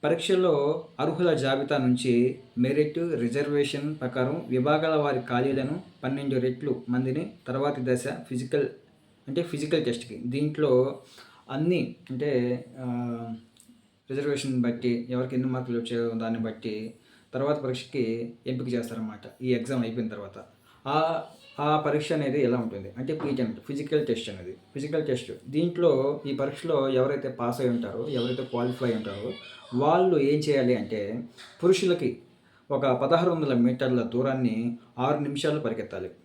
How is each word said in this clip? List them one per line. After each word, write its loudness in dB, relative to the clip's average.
పరీక్షల్లో 2
అర్హుల 2
జాబితా 0
నుంచి 4
మెరిట్, 2
రిజర్వేషన్ 0
ప్రకారం -2
విభాగాల 2
వారి 2
ఖాళీలను -2
పన్నెండు -2
రెట్లు -2
మందిని -2
తర్వాతి -2
దశ 0
ఫిజికల్ 0
అంటే -2
ఫిజికల్ 0
టెస్ట్‌కి. -6
దీంట్లో 2
అన్నీ 0
అంటే, 0
ఆ, -10
రిజర్వేషన్ 0
బట్టి 0
ఎవరికి -2
ఎన్ని 0
మార్కులు -2
వచ్చాయో -2
దాన్ని -2
బట్టి -6
తర్వాత 0
పరీక్షకి -4
ఎంపిక -4
చేస్తారన్నమాట -6
ఈ 2
ఎగ్జామ్ 0
అయిపోయిన -4
తర్వాత. -12
ఆ 2
ఆ 4
పరీక్ష 0
అనేది 2
ఎలా 4
ఉంటుంది -4
అంటే, -2
పీటీ -2
అంటే -4
ఫిజికల్ 0
టెస్ట్ -2
అనేది, -10
ఫిజికల్ -2
టెస్ట్. -2
దీంట్లో, 2
ఈ -2
పరీక్షలో 0
ఎవరైతే 2
పాస్ -4
అయి 2
ఉంటారో, -4
ఎవరైతే -2
క్వాలిఫై -2
అయి 2
ఉంటారో, -6
వాళ్ళు 4
ఏం 4
చేయాలి 4
అంటే, -4
పురుషులకి 4
ఒక 0
పదహారు 4
వందల 0
మీటర్ల 4
దూరాన్ని 0
ఆరు 2
నిమిషాల్లో -2
పరిగెత్తాలి. -6